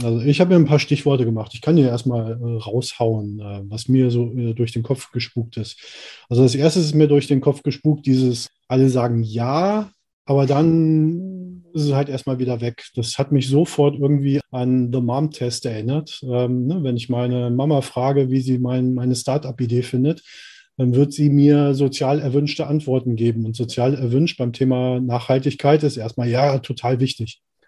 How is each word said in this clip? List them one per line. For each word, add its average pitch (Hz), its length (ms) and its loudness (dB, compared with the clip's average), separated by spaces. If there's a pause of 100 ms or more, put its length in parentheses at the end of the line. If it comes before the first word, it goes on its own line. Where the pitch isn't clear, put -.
Also 117 200 -2
ich 143 200 2
habe 180 80 4
mir 180 60 6
ein 160 100 8
paar 147 140 4
Stichworte 139 440 0
gemacht. 110 300 -4
Ich - 80 -16
kann 160 140 2
dir 143 120 6
erstmal, 117 440 -2
äh, 117 260 -6
raushauen, 110 840 -4
äh, 101 260 -12
was 110 220 -10
mir 127 220 4
so, 120 220 -2
äh, 117 240 -4
durch 117 160 -2
den 113 100 -4
Kopf 131 300 -6
gespukt 117 460 -8
ist. - 200 -10 (520)
Also 120 120 4
als 127 140 6
erstes 160 300 2
ist 151 100 -2
mir 151 120 6
durch 143 200 2
den 135 120 2
Kopf 139 220 0
gespukt, 147 460 -2
dieses, 127 420 2 (180)
alle 131 220 4
sagen 120 320 0
ja, 147 680 -2 (340)
aber 139 220 2
dann 165 1160 0 (100)
ist 156 100 -2
es 143 100 0
halt 143 160 0
erstmal 131 300 -4
wieder 123 200 -2
weg. 120 260 -8 (100)
Das 117 240 -6
hat 143 120 -2
mich 131 160 2
sofort 143 520 2
irgendwie 139 400 2 (100)
an 127 420 0
The 127 100 -2
Mom 131 280 -2
Test 123 380 -6
erinnert. 120 560 -6
Ähm, 123 420 -2
ne, 165 160 -2
wenn 127 160 -2
ich 120 120 -8
meine 123 420 -2
Mama 139 300 2
frage, 131 500 0
wie 131 100 2
sie 127 160 0
mein, 127 380 0
meine 127 180 0
Start-up-Idee 123 680 -2
findet, 139 400 0 (540)
dann 123 180 2
wird 143 160 4
sie 147 180 2
mir 143 460 6
sozial 139 440 0
erwünschte 143 460 -2
Antworten 131 520 -2
geben. 113 280 0
Und 113 120 -8
sozial 123 360 -2
erwünscht 131 440 0
beim 120 160 -4
Thema 127 480 0
Nachhaltigkeit 131 840 0
ist 139 140 -2
erstmal, 117 320 -4
ja, 135 300 2
total 123 420 -4
wichtig. 120 400 -6 (260)